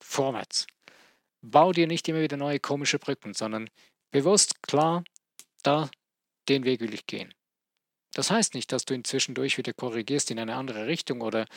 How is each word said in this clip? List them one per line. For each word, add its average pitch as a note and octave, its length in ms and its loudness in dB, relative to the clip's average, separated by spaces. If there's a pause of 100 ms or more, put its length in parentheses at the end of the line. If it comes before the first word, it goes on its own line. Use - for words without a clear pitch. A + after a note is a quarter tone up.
vorwärts. - 680 -2 (760)
Bau D3+ 300 8
dir E3+ 140 4
nicht D#3+ 220 -2
immer D#3+ 140 0
wieder C#3+ 160 0
neue C#3+ 220 -2
komische C#3+ 380 0
Brücken, A#2 360 -6
sondern A2 340 -6 (420)
bewusst, D#3+ 520 4
klar, E3 420 2 (580)
da, D3 280 2 (580)
den C#3 160 4
Weg B2+ 160 0
will A2 140 -6
ich - 120 -14
gehen. G2 280 -10 (800)
Das C#3 160 -2
heißt G#3 240 2
nicht, B2+ 180 -6
dass B2+ 120 -2
du C3+ 100 -4
ihn B2 100 -6
zwischendurch C3 540 -2
wieder A#2+ 140 -6
korrigierst A2+ 580 -4
in A2+ 80 -4
eine A2+ 160 -6
andere A#2 320 -6
Richtung C#3 340 -4
oder A2 260 -2 (100)